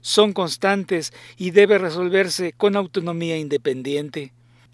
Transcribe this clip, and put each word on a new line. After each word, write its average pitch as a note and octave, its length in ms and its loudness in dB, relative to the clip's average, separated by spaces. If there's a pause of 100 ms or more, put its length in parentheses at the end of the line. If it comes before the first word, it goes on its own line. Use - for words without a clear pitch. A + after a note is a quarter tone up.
son G#3 320 4
constantes F#3 800 -2 (240)
y F3+ 140 -6
debe G3+ 260 6
resolverse F3+ 720 -2
con G3+ 240 0
autonomía E3+ 600 -4
independiente. C#3+ 960 -4 (400)